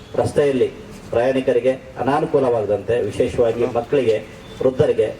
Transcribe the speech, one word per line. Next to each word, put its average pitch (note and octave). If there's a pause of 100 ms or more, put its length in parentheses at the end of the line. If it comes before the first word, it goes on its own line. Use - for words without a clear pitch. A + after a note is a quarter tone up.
(160)
ರಸ್ತೆಯಲ್ಲಿ B2+ (160)
ಪ್ರಯಾಣಿಕರಿಗೆ B2+
ಅನಾನುಕೂಲವಾಗದಂತೆ, A#2+
ವಿಶೇಷವಾಗಿ A#2
ಮಕ್ಕಳಿಗೆ, A#2+ (440)
ವೃದ್ಧರಿಗೆ A#2